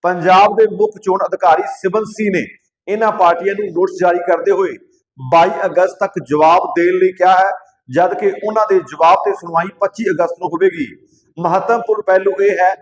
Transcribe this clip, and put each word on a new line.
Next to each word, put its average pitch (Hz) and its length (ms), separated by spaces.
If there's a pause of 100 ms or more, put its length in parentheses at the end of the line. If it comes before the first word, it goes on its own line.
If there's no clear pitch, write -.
ਪੰਜਾਬ 185 520
ਦੇ 220 160
ਮੁੱਖ 214 320
ਚੋਣ 190 200
ਅਧਿਕਾਰੀ 180 460
ਸਿਬਲ 202 380
ਸੀ 214 220
ਨੇ 180 120 (460)
ਇਹਨਾਂ 214 240
ਪਾਰਟੀਆਂ 180 420
ਨੂੰ 208 120
ਨੋਟਿਸ 180 340
ਜਾਰੀ 175 260
ਕਰਦੇ 180 260
ਹੋਏ 180 240 (420)
ਬਾਈ 165 320 (140)
ਅਗਸਤ 185 360
ਤੱਕ 196 120 (160)
ਜਵਾਬ 156 480
ਦੇਣ 180 220
ਲਈ 185 140
ਕਿਹਾ 185 200
ਹੈ, 190 180 (380)
ਜਦ 175 260
ਕਿ 208 160 (140)
ਉਹਨਾਂ 214 240
ਦੇ 190 120
ਜਵਾਬ 165 440
ਤੇ 202 160
ਸੁਣਵਾਈ 170 280 (120)
ਪੱਚੀ 202 300
ਅਗਸਤ 170 300
ਨੂੰ 185 80
ਹੋਵੇਗੀ। 170 380 (520)
ਮਹੱਤਵਪੂਰਨ 202 640
ਪਹਿਲੂ 190 300 (100)
ਇਹ 196 200
ਹੈ 185 200